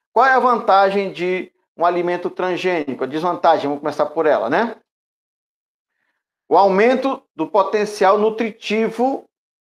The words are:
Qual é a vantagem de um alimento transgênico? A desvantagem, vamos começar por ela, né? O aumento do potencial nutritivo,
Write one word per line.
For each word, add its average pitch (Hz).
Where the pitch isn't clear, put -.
Qual 247
é 262
a 262
vantagem 196
de 180
um 160
alimento 175
transgênico? 170
A 131
desvantagem, 156
vamos 143
começar 147
por 156
ela, 117
né? 214
O 143
aumento 208
do 151
potencial 208
nutritivo, 220